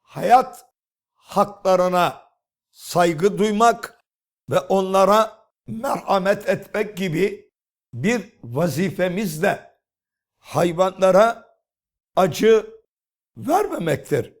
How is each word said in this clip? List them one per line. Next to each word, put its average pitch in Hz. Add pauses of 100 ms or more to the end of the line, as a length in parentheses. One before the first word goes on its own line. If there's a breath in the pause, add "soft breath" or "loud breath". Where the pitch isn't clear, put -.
hayat - (480)
haklarına 180 (380)
saygı 170
duymak 220 (460)
ve 170
onlara 190 (180)
merhamet 208
etmek 208
gibi 190 (400)
bir 185
vazifemiz 170
de - (600)
hayvanlara 190 (580)
acı 214 (540)
vermemektir. 165